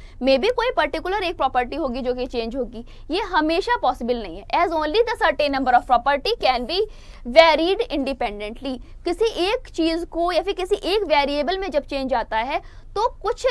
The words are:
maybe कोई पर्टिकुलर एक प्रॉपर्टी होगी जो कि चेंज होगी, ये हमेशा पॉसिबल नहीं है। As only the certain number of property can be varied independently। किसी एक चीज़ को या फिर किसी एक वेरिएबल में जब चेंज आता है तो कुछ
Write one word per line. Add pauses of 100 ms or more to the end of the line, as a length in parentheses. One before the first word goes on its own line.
(240)
maybe
कोई
पर्टिकुलर
एक
प्रॉपर्टी
होगी
जो
कि
चेंज
होगी, (260)
ये
हमेशा
पॉसिबल
नहीं
है।
As
only
the
certain
number
of
property
can
be (480)
varied
independently। (240)
किसी
एक
चीज़
को
या
फिर
किसी
एक
वेरिएबल
में
जब
चेंज
आता
है (360)
तो
कुछ